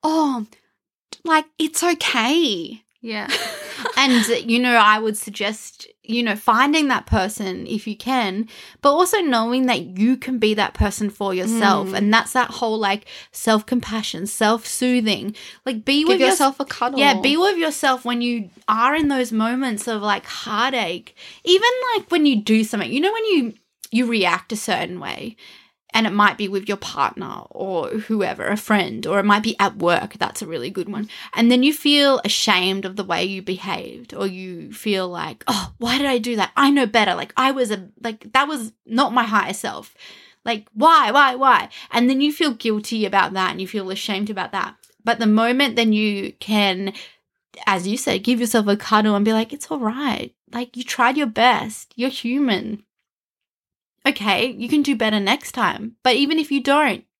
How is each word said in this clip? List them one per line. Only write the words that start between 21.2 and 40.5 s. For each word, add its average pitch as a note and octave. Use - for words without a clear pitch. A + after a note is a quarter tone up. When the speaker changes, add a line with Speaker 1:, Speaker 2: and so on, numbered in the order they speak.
Speaker 2:
Even, G4
like, G4
when E4+
you C4+
do A3
something. G3+
You C4
know F#4+
when A4
you, C#4
you A#3
react F#3
a G#3+
certain F3+
way? -
And A3
it G3
might G3+
be G#3
with G3
your G3+
partner -
or F3+
whoever, G#3+
a G#3
friend, F#3+
or F#3
it G3
might G#3+
be A3
at G3
work. F3
That's -
a G3+
really D#3
good F#3+
one. G#3+
And A#3
then B3
you D4
feel C#4+
ashamed F#3+
of F#3+
the G3+
way F3+
you F#3+
behaved, F#3+
or G3
you F#3
feel F#3+
like, E3+
"Oh, G3+
why A#3+
did C#4+
I C4
do A#3
that? B3
I C#4
know C#4
better. G#3
Like, -
I C4
was B3
a, F#3+
like, A3
that C#4
was B3
not A#3
my B3
higher G3+
self. -
Like, A3